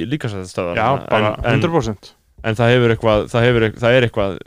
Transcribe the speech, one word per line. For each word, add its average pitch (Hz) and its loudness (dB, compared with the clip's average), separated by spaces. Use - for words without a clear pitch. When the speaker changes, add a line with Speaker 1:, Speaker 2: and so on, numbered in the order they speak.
Speaker 1:
líkamsræktarstöðvar 98 -6
Speaker 2:
Já, 110 0
Speaker 1:
þarna, 135 0
Speaker 2:
bara 107 0
Speaker 1:
en, 107 -4
en, 117 0
Speaker 2:
hundrað 113 0
prósent. 113 -4
Speaker 1:
en 110 -4
það 120 2
hefur 120 2
eitthvað, 107 2
það 117 0
hefur 120 4
eit-, 104 -8
það 120 4
er 123 4
eitthvað, 98 -4